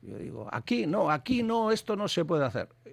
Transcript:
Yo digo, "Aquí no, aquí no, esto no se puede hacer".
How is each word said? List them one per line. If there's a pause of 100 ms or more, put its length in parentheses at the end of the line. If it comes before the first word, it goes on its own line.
Yo
digo,
"Aquí
no,
aquí
no,
esto
no
se
puede
hacer". (240)